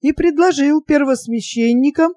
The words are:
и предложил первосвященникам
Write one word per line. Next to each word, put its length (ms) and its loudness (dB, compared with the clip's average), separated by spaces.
и 120 0
предложил 680 0
первосвященникам 1400 0